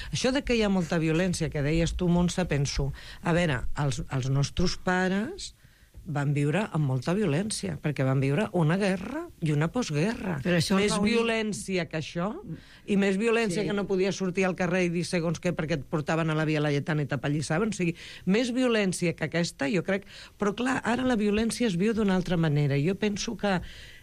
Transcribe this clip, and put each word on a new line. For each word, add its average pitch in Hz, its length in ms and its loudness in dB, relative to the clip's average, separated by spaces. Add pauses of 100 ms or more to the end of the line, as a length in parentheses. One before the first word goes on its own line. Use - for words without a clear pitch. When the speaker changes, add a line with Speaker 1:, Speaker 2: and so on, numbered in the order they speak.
Speaker 1:
Això 240 240 0
de 247 100 2
que 247 140 0
hi 220 80 2
ha 202 80 2
molta 180 260 0
violència, 160 540 0
que 151 100 -2
deies 160 380 2
tu, 180 80 2
Montse, 175 400 2
penso... 139 460 0 (260)
a 165 160 2
veure, 160 240 2 (160)
els, 143 320 0
els 135 240 -2
nostres 143 480 2
pares 190 720 0 (500)
van 143 320 -2
viure 151 300 2 (100)
amb 156 80 2
molta 131 320 0
violència, 196 640 -2
perquè 143 240 -2
van 131 160 2
viure 139 300 2 (100)
una 160 160 4
guerra 196 460 -2 (180)
i 151 160 0
una 151 160 2
postguerra. 185 720 -2
Speaker 2:
Però 175 160 2
això 190 160 2
Speaker 1:
Més 202 220 2
Speaker 2:
reunit 208 160 2
Speaker 1:
violència 220 720 0
que 160 140 -6
això, 175 320 -4 (580)
i 202 80 4
més 196 220 4
violència 220 420 2
Speaker 2:
Sí. 190 60 0
Speaker 1:
que 202 80 0
no 202 100 -2
podia 190 240 2
sortir 190 380 -2
al 175 100 -2
carrer 185 300 2
i - 20 0
dir 170 160 -2
segons 165 340 0
què 175 140 0
perquè 160 240 -2
et 131 80 -8
portaven 160 420 0
a 156 60 0
la 156 100 0
Via 151 160 2
Laietana 147 420 0
i 135 40 -2
t'apallissaven. 151 640 -2
O - 80 -4
sigui, 170 160 0 (320)
més 226 260 4
violència 214 640 2
que 156 160 -4
aquesta, 175 400 -2
jo 170 160 0
crec... 196 220 -2 (340)
Però, 202 160 0
clar, 254 240 0
ara 247 240 0
la 254 80 4
violència 214 560 2
es 170 80 -2
viu 214 160 2
d'una 196 240 2
altra 175 180 0
manera. 147 460 2
Jo 190 160 0
penso 208 400 -2
que 190 220 0 (420)